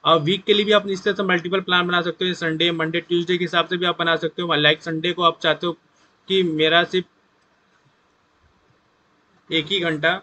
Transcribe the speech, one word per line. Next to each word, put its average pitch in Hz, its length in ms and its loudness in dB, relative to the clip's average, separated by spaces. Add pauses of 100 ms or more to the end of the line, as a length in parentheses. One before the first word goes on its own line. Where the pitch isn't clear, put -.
और 160 160 4
week 185 240 -2
के 208 100 4
लिए 208 100 2
भी 208 80 2
आप 196 140 2
इस 190 180 -6
तरह 202 100 0
से 208 80 -4
multiple 180 380 0
plan 180 280 0
बना 175 140 0
सकते 175 260 -4
हो। 175 60 -2
Sunday, 165 380 0
Monday, 165 280 -2
Tuesday 175 380 -2
के 175 60 -2
हिसाब 170 240 -2
से 180 80 -4
भी 180 100 -2
आप 175 120 -2
बना 170 180 0
सकते 165 260 -6
हो। 170 120 0
लाइक 151 280 2
Sunday 165 300 -4
को 175 100 -4
आप 170 180 2
चाहते 156 260 0
हो 165 120 -6 (500)
कि 190 140 2
मेरा 160 420 2
सिर्फ 180 220 -4 (2500)
एक 160 140 -2
ही 185 140 -2
घंटा 165 420 -2